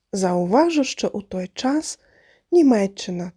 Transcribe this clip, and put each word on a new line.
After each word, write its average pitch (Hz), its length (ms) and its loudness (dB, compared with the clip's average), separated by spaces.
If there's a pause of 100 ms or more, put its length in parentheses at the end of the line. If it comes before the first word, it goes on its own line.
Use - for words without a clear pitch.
(120)
Зауважу, 196 720 0
що - 240 -6
у 208 140 0
той 185 260 -10
час - 520 -6 (520)
Німеччина 196 840 2